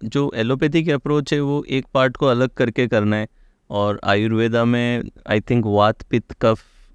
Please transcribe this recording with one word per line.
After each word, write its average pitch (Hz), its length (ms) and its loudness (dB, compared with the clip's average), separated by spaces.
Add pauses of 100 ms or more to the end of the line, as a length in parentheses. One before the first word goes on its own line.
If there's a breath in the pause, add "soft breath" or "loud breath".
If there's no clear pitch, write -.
जो 139 300 -2
एलोपैथी 139 500 0
की 170 60 -2
अप्रोच 143 440 -2
है 147 60 0
वो 143 280 -2
एक 135 260 -4
पार्ट 131 220 0
को 143 100 0
अलग 127 220 2
करके 123 380 0
करना 107 300 2
है, 107 120 -6 (420)
और 104 340 -2
आयुर्वेदा 110 600 2
में 120 380 0 (280)
I 107 100 2
think 120 260 0
वात, 104 360 2
पित्त, - 400 -4
कफ, 113 180 2 (340)